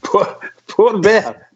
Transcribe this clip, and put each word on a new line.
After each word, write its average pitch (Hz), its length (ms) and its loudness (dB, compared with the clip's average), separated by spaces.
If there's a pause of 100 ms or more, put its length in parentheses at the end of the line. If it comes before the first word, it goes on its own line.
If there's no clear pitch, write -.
Port, - 380 -2 (260)
Port 220 360 0
Bear. 175 540 0